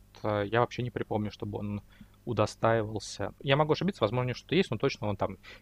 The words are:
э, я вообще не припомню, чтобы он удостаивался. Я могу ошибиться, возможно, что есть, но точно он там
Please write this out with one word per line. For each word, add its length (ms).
э, 280
я 100
вообще 220
не 80
припомню, 400
чтобы 280
он 240
удостаивался. 1040
Я 140
могу 160
ошибиться, 320
возможно, 300
что 200
есть, 160
но 60
точно 320
он 80
там 220